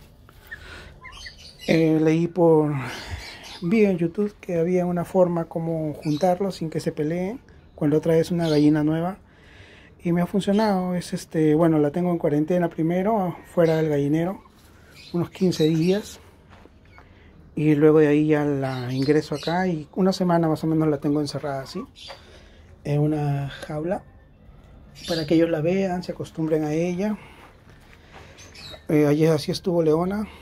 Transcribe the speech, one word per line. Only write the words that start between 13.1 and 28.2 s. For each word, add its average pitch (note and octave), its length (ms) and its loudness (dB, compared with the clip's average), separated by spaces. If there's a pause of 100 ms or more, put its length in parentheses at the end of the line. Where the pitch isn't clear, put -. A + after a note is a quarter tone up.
fuera E3 300 2
del D#3+ 120 0
gallinero, D3+ 540 0 (680)
unos F3 180 -2
quince F3 320 0
días. E3 560 0 (1400)
Y D3+ 220 2
luego D3+ 240 8
de D3+ 80 6
ahí D3+ 180 4
ya D3 180 2
la C3 480 -4
ingreso D3 440 0
acá F3+ 320 -2
y D#3 260 -4
una F#3+ 180 2
semana E3+ 360 2
más D#3 160 -2
o - 20 -2
menos D#3 220 2
la C#3+ 100 0
tengo D3 220 0
encerrada C#3 420 -6
así, G3 220 -12 (1000)
en D3 180 -2
una D3 500 -2
jaula, E3 520 -8 (1040)
para E3 200 -4
que E3+ 100 2
ellos E3 140 4
la D#3+ 100 -2
vean, F3+ 420 -2
se - 80 -10
acostumbren D#3 540 -4
a D3+ 80 -4
ella. F3+ 440 -2 (1700)